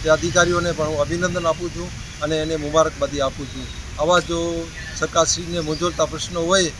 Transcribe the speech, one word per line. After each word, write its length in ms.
તે 60
અધિકારીઓને 600
પણ 140
હું 140
અભિનંદન 460
આપું 240
છું 220
અને 140
એને 200
મુબારકબાદી 640
આપું 260
છું. 200
આવા 200
જો 480
સરકારશ્રીને 600
મૂંઝવતા 460
પ્રશ્નો 360
હોય 380